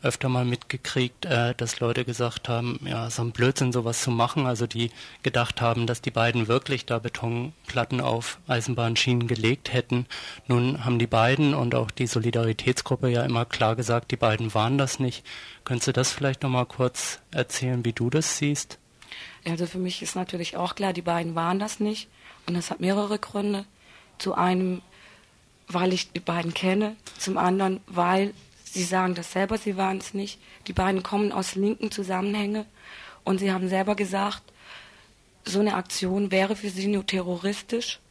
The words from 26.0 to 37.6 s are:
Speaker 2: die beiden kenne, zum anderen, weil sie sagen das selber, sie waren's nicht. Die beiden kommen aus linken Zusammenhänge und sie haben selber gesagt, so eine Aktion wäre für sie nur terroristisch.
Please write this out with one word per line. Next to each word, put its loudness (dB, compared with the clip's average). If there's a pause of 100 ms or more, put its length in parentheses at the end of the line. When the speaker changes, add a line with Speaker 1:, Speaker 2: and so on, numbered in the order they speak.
Speaker 2:
die -6
beiden -2
kenne, 2 (220)
zum -2
anderen, 2
weil 2 (300)
sie -4
sagen 2
das -8
selber, 0
sie -4
waren's -2
nicht. -6 (260)
Die -10
beiden 2
kommen 0
aus -4
linken 0
Zusammenhänge -2 (580)
und 2
sie 2
haben 0
selber 2
gesagt, -2 (1000)
so 0
eine 4
Aktion -2
wäre 4
für -6
sie -2
nur 0
terroristisch. -2 (100)